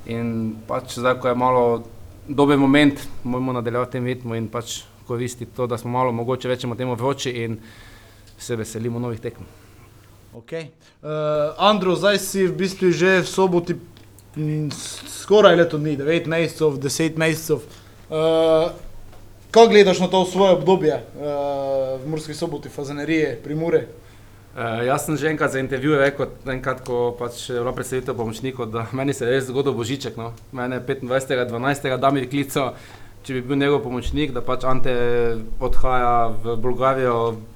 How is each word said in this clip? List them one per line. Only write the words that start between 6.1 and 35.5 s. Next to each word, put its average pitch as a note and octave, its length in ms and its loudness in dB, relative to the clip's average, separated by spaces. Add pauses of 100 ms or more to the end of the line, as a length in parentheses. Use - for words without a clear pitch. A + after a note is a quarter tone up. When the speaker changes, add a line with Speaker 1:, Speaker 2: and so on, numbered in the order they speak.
Speaker 1:
mogoče A#2+ 360 -4
rečemo B2 280 -4
temu, B2+ 200 -4
vroči C3+ 360 -4
in A#2 260 -6 (760)
se - 220 -8
veselimo A2+ 440 -6
novih A#2+ 200 -6
tekem. - 260 -12 (840)
Speaker 2:
Okej. D#3+ 300 -14
Eh, - 460 -20 (480)
Andro, F#3 380 4
zdaj F#3+ 240 2
si G3 260 -2
v E3+ 120 0
bistvu F#3 340 0
že F3+ 300 4
v - 80 -2
Soboti, F3 480 0 (560)
mm, D3+ 380 -4
s-, - 320 -12 (160)
skoraj G3 380 6
leto E3 220 2
dni, D3+ 180 -2
devet D#3 300 0
mesecev, D#3 520 0
deset D3 400 -2
mesecev. D#3 420 0 (460)
Eh, D#3+ 640 2 (840)
kako A3+ 140 10
gledaš F#3+ 320 6
na F3+ 80 2
to F#3+ 160 4
svoje F#3+ 300 4
obdobje, D#3 400 4
eh, B2 100 -4 (920)
v C3 120 -10
Murski D#3 260 -8
Soboti, D3+ 360 -6
Fazanerije, D3 680 -2
Primure? D3+ 500 0 (640)
Speaker 1:
Eh, A#2 360 -4
jaz C3+ 200 0
sem D3+ 120 -2
že D3 120 0
enkrat D3+ 220 -2
za C3+ 80 -2
intervju C3+ 380 0
rekel, C#3 280 2 (180)
enkrat, C3 380 -6
ko A#2+ 320 -2
pač A#2+ 360 -10
je B2+ 60 -6
bila A#2+ 160 -2
predstavitev B2 440 -6
pomočnikov, A#2 520 -6
da A2 220 -6
meni C3+ 240 -2
se B2+ 120 -4
je A#2+ 60 2
res C3+ 140 0
zgodil C3+ 280 -2
božiček, A#2+ 420 -6
no. A#2 180 -10 (160)
Mene B2+ 260 -6
je A#2+ 60 -6
petindvajsetega B2+ 640 -2
dvanajstega B2+ 520 -4
Damir C3+ 300 0
klical, C3+ 460 -4 (460)
če - 140 -12
bi B2+ 80 -4
bil C3+ 160 -4
njegov C#3+ 240 2
pomočnik, B2+ 500 -2
da B2 100 -4
pač B2+ 220 -2
Ante C3 320 6 (640)